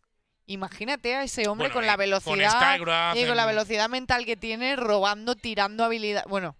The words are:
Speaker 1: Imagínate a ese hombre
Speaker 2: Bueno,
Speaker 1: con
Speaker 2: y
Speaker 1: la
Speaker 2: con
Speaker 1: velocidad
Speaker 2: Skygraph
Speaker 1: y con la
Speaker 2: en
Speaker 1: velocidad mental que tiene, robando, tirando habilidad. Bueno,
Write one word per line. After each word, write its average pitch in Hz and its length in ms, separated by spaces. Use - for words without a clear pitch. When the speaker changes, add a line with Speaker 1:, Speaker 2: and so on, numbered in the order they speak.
Speaker 1:
Imagínate 226 680
a 277 80
ese 226 240
hombre 214 200
Speaker 2:
Bueno, 247 60
Speaker 1:
con 240 100
Speaker 2:
y - 20
Speaker 1:
la 214 80
Speaker 2:
con 196 40
Speaker 1:
velocidad 196 520
Speaker 2:
Skygraph 170 680
Speaker 1:
y 240 100
con 240 100
la 233 80
Speaker 2:
en 220 40
Speaker 1:
velocidad 214 400
mental 247 380
que 220 100
tiene, 226 400
robando, 214 580
tirando 214 480
habilidad. 214 460
Bueno, 185 320